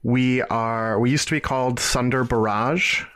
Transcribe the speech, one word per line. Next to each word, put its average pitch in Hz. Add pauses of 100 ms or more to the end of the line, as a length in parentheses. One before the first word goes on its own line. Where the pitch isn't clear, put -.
we 127
are, 113
we 123
used 147
to 160
be 147
called 127
Sunder 127
Barrage, 120 (120)